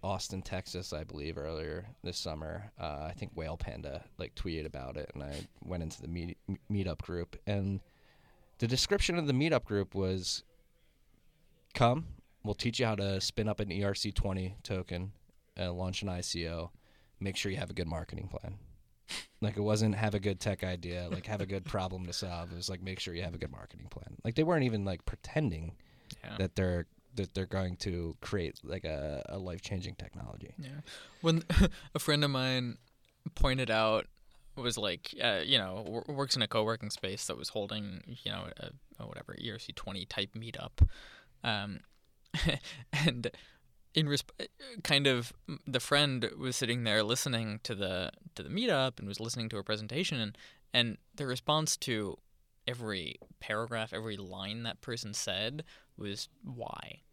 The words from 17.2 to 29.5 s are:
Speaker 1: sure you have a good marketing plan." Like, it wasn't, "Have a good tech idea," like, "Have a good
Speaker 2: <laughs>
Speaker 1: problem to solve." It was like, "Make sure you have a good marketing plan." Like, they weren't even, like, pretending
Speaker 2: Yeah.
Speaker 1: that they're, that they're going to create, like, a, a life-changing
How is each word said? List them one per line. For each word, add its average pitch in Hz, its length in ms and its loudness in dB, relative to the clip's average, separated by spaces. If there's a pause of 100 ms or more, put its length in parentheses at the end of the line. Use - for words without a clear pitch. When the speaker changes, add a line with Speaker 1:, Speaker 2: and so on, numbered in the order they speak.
Speaker 1:
sure - 160 0
you 95 60 -2
have 90 120 -4
a 92 40 -8
good 87 160 -2
marketing 80 400 -4
plan." - 280 -8 (840)
Like, 104 160 0
it 104 40 0
wasn't, 107 340 6
"Have 107 200 2
a 104 60 2
good 98 180 0
tech 101 240 0
idea," 87 480 -4
like, 92 140 -4
"Have 107 160 -2
a 98 40 0
good 95 200 -4
Speaker 2:
<laughs> - 100 -4
Speaker 1:
problem 92 300 -2
to 87 80 -6
solve." 87 400 -4
It - 20 -6
was 87 140 -4
like, 90 120 -4
"Make 92 200 -4
sure 90 120 -4
you 85 100 -2
have 87 120 -4
a - 20 -6
good - 140 -4
marketing - 380 -14
plan." - 340 -12
Like, 113 120 0
they 156 80 6
weren't 160 200 6
even, 110 220 4
like, 95 200 -2
pretending 82 720 0 (480)
Speaker 2:
Yeah. - 140 -8
Speaker 1:
that 92 180 2
they're, 90 300 4 (300)
that 98 180 -2
they're 95 140 0
going 92 300 0
to 87 440 -2
create, 85 420 -2
like, - 220 -4
a, 73 440 -2
a 90 100 -6
life-changing 92 560 -4